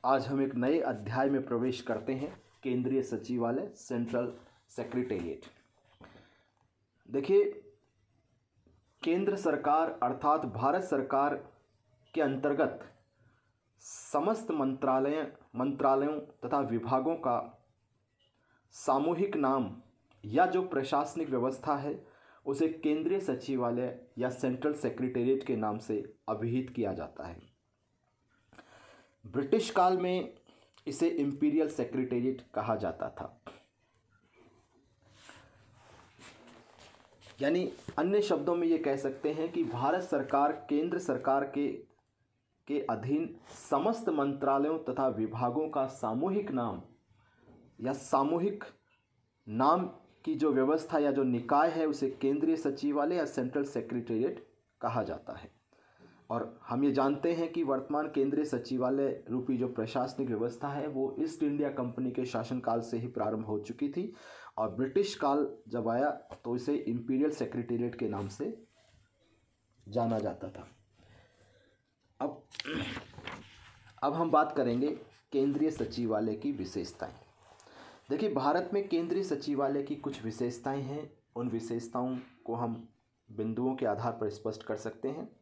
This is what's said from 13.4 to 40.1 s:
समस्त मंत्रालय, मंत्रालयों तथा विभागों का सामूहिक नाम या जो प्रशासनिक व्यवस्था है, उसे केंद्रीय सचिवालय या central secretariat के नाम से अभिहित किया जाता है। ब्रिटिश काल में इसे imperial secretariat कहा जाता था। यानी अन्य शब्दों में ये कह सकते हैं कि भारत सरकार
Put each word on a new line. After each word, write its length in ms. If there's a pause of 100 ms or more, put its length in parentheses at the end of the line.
समस्त 680
मंत्रालय, 840 (240)
मंत्रालयों 640
तथा 400
विभागों 540
का 520 (1040)
सामूहिक 680
नाम 400 (480)
या 220
जो 160
प्रशासनिक 680
व्यवस्था 460
है, 300 (400)
उसे 220
केंद्रीय 520
सचिवालय 800 (180)
या 120
central 440
secretariat 680
के 120
नाम 220
से 360 (140)
अभिहित 420
किया 220
जाता 340
है। 320 (1700)
ब्रिटिश 460
काल 280
में 360 (520)
इसे 220
imperial 600
secretariat 720 (120)
कहा 220
जाता 320
था। 340 (4000)
यानी 320 (260)
अन्य 240
शब्दों 340
में 100
ये 120
कह 180
सकते 360
हैं 200
कि 120
भारत 380
सरकार 500